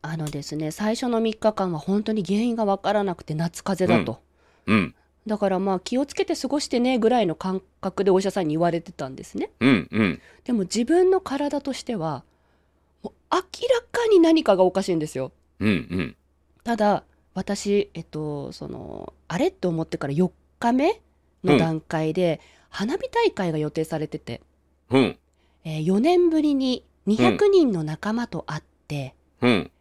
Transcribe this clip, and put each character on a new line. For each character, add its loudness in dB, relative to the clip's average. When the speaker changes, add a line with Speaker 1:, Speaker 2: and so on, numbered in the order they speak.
Speaker 1:
あ -8
の -6
で -8
す -10
ね、 -4
最 -2
初 -4
の 0
三 0
日 0
間 -2
は -4
本 -2
当 -4
に -2
原 0
因 -2
が -2
わ 2
か -2
ら 0
な -2
く -14
て、 -8
夏 -6
風 0
邪 4
だ -
と。 -8
Speaker 2:
う 2
ん。 4
う 4
ん。 -4
Speaker 1:
だ -4
か 0
ら 0
ま -2
あ、 -6
気 -4
を 0
つ -10
け -2
て -2
過 -6
ご 0
し -8
て 0
ね 2
ぐ 4
ら 4
い 2
の -2
感 -4
覚 -4
で 4
お 6
医 2
者 0
さ -2
ん -2
に 0
言 0
わ 4
れ -4
て -18
た -8
ん -12
で -14
す -12
ね。 -6
Speaker 2:
う 2
ん 2
う 0
ん。 0
Speaker 1:
で -4
も 0
自 -2
分 4
の 2
体 -4
と -6
し -8
て -6
は、 -6
も -14
う 2
明 2
ら 0
か 0
に 8
何 6
か 6
が 6
お 4
か -2
し -4
い 2
ん 0
で -2
す -10
よ。 -6
Speaker 2:
う -4
ん 4
う 4
ん。 -4
Speaker 1:
た -2
だ、 2
私、 -2
え -12
っ -14
と、 -8
そ -14
の、 -14
あ -6
れ？ 0
と -4
思 -2
っ -4
て -6
か -4
ら -4
四 2
日 0
目 2
の 4
段 0
階 -2
で、 0
Speaker 2:
う -20
ん。 -20
Speaker 1:
花 -4
火 -8
大 2
会 -4
が -2
予 -2
定 -2
さ -6
れ -4
て -10
て、 -10
Speaker 2:
う 4
ん。 2
Speaker 1:
え -6
ー、 -4
四 2
年 4
ぶ 2
り 2
に -2
二 2
百 4
Speaker 2:
う 6
ん。 6
Speaker 1:
人 4
の -2
仲 -6
間 -4
と -8
会 -8
っ -20
て、 -8
Speaker 2:
う 4
ん。 0